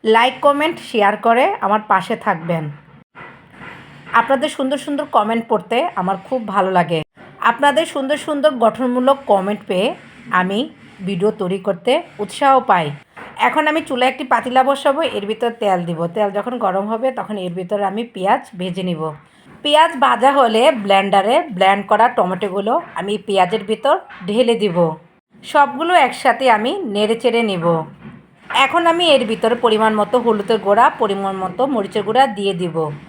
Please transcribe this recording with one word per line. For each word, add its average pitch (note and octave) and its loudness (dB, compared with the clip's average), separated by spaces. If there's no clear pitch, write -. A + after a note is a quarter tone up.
লাইক, A#3 4
কমেন্ট, D4 0
শেয়ার G#3 0
করে A#3 2
আমার G#3 0
পাশে G3 0
থাকবেন। E3 -4
আপনাদের C4 2
সুন্দর C4+ -4
সুন্দর D4 -6
কমেন্ট A3+ 0
পড়তে A3+ -2
আমার F#3 -2
খুব C4 -4
ভালো F#3+ 0
লাগে। E3+ 0
আপনাদের C4+ 2
সুন্দর C#4 -4
সুন্দর D4+ 0
গঠনমূলক B3 2
কমেন্ট G3+ 0
পেয়ে G3 0
আমি F#3 0
ভিডিও G3 0
তৈরি F#3+ -4
করতে G3 -2
উৎসাহ C4+ 0
পাই। F3+ 2
এখন B3 2
আমি D#4 0
চুলায় B3+ 0
একটি C4 -10
পাতিলা B3+ 0
বসাবো, C4+ 0
এর G3+ -6
ভিতর A3 -2
তেল F#3+ 0
দিব। E3 -6
তেল G#3 0
যখন G#3 -6
গরম G3 -2
হবে A3+ -4
তখন G#3 -8
এর F3+ -6
ভিতর F#3+ -6
আমি G3 -4
পেঁয়াজ G3+ -2
ভেজে F3+ -6
নিব। E3+ -4
পেঁয়াজ D4+ 4
ভাজা B3 4
হলে A#3 4
ব্লেন্ডারে G3 2
ব্লেন্ড G3 2
করা G#3+ 4
টমেটোগুলো G3 -2
আমি G3 -6
পেঁয়াজের G3 0
ভিতর A3 0
ঢেলে A#3 2
দিব। F#3 -2
সবগুলো C#4+ 0
একসাথে B3+ 0
আমি A3+ 2
নেড়ে G#3 0
চেড়ে A#3 0
নিব। F#3 -2
এখন E4 0
আমি E4+ 2
এর B3 4
ভিতরে A3+ 0
পরিমাণ A3 2
মতো G#3 0
হলুদের A3 0
গুঁড়া, G#3 6
পরিমাণ G3 -2
মতো F#3+ -4
মরিচের G#3+ -4
গুঁড়া A#3 2
দিয়ে G3 -4
দিব। E3+ -6